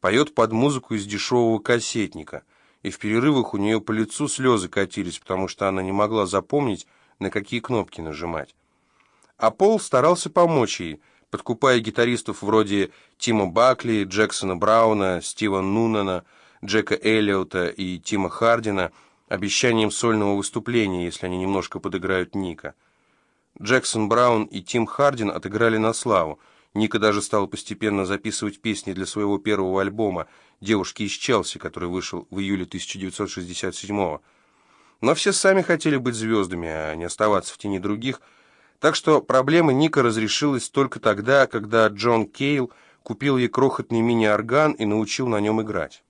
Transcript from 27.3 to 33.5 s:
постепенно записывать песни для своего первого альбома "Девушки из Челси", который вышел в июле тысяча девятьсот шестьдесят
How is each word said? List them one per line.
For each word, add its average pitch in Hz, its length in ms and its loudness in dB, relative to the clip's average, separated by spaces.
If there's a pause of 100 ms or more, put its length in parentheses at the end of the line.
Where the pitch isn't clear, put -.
постепенно 101 580 -4
записывать 101 560 -6
песни 101 320 -6
для 95 120 -6
своего 101 340 -2
первого 98 420 0
альбома 98 460 -2 (340)
"Девушки 101 420 -2
из 101 80 -6
Челси", - 460 -2
который 87 320 -8
вышел 90 400 -8
в 92 100 -10
июле 98 260 -2
тысяча 92 340 -10
девятьсот 95 300 -6
шестьдесят 90 460 -8